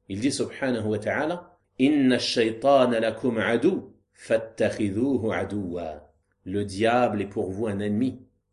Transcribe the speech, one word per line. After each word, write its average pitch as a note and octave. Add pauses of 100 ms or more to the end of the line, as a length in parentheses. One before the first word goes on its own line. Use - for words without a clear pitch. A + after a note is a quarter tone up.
Il G2
dit B2+
subhanahu A#2
wa G#2+
ta'ala, « C3 (220)
Inna C3
ash-shaytana A#2+
lakum A2+
adu, B2 (320)
fattakhidhuhu A2
aduwa. » F2 (320)
Le G2+
diable G#2+
est -
pour F#2+
vous G2
un G2
ennemi. G#2 (320)